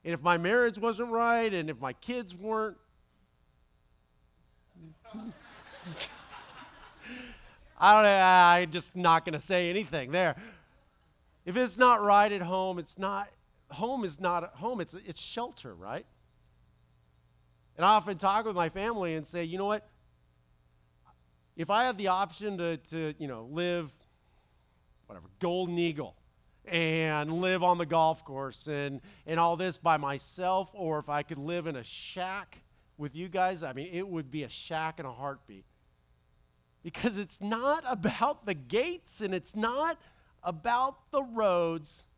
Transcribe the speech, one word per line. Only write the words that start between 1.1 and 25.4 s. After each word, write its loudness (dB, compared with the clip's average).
right, 2
and -4
if -8
my -6
kids -8
weren't, -4
<laughs> -16
I 8
don't 10
know, 8
I, 10
I'm -2
just -6
not 6
gonna -4
say 0
anything -4
there. 2
If -6
it's 0
not 8
right 8
at -2
home, -2
it's -12
not, -4
home -4
is -8
not -2
home, -6
it's, -8
it's -14
shelter, -10
right? -12
And 0
I 8
often 2
talk 0
with -4
my 0
family -4
and -8
say, -6
"You -8
know -2
what? -4
If -6
I 4
had 0
the -2
option -2
to, -2
to, -6
you -6
know, -10
live, -4
whatever, -20
Golden -2